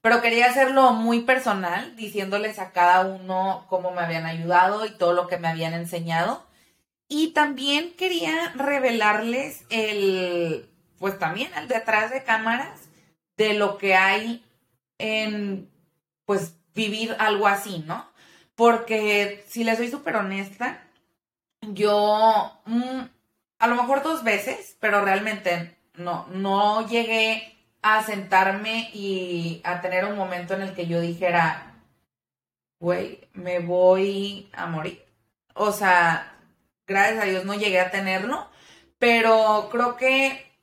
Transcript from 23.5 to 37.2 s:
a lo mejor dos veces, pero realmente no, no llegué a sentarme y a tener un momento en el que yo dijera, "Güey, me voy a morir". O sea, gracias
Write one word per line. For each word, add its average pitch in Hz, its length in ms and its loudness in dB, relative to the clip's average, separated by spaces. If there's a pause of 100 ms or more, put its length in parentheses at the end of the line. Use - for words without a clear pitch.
a 226 80 4
lo 240 80 2
mejor 262 280 0
dos 311 200 -4
veces, 208 560 -4
pero 202 240 2
realmente 196 760 -2 (180)
no, 175 320 -8
no 202 600 0
llegué 220 720 -2 (240)
a 214 220 2
sentarme 202 920 0
y 180 680 -4
a 175 180 -4
tener 185 240 0
un 208 120 -4
momento 185 360 -6
en 196 80 -4
el 185 120 -8
que 175 140 -6
yo 170 140 0
dijera, 170 760 -2 (1040)
"Güey, 180 540 -4
me 180 260 -4
voy 190 920 2
a 175 140 -10
morir". 160 380 -8 (500)
O 208 160 2
sea, 180 680 2 (500)
gracias 208 360 2